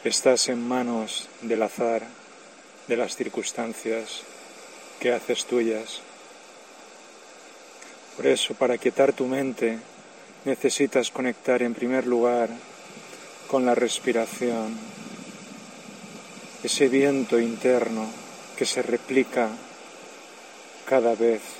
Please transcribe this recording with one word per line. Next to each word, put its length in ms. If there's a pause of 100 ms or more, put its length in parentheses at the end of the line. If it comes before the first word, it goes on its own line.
estás 460
en 180
manos 600 (100)
del 220
azar, 400 (840)
de 60
las 220
circunstancias 1040 (800)
que 140
haces 320
tuyas. 540 (2250)
Por 120
eso, 260
para 240
quietar 380
tu 120
mente, 520 (680)
necesitas 680
conectar 520
en 100
primer 340
lugar 440 (1000)
con 160
la 100
respiración, 1000 (1900)
ese 260
viento 520
interno 680 (520)
que 80
se 160
replica 680 (1400)
cada 300
vez 260 (200)